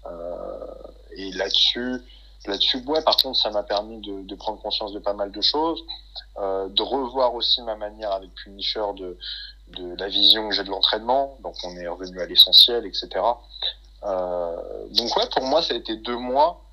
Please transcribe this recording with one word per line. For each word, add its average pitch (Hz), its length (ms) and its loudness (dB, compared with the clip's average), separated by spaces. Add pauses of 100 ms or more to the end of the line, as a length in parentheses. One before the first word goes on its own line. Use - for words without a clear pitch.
Euh, 85 600 -8 (480)
et 95 180 -8
là-dessus, 120 680 2 (460)
là-dessus, 101 400 0
ouais, 151 160 2
par 113 160 4
contre, 131 200 2
ça 110 120 0
m'a 104 140 -2
permis 107 360 -4
de, 101 220 -10
de 98 120 -10
prendre 104 280 -8
conscience 104 300 -4
de 104 60 -8
pas 101 140 -2
mal 101 180 -4
de 104 120 -8
choses, 160 420 0 (540)
euh, 98 320 -2
de 104 120 0
revoir 123 520 0
aussi 117 260 0
ma 113 140 -4
manière 107 380 -6
avec 95 220 -6
Punisher 101 500 -6 (120)
de, 90 220 -10 (580)
de 87 200 -10
la 95 120 -6
vision 104 400 6
que 98 60 0
j'ai 98 100 -2
de 95 60 -8
l'entraînement. 113 720 2
Donc 85 220 -8
on 90 120 -8
est 87 100 -8
revenu 92 360 -8
à - 20 -2
l'essentiel, 92 640 8
et 92 80 -10
cetera. 92 480 0 (600)
Euh, 90 520 -2 (340)
donc 117 260 0
ouais, 226 180 2
pour 127 100 2
moi, 143 160 4
ça 165 140 -2
a - 20 -2
été 110 200 -4
deux 117 200 -6
mois 135 440 4 (120)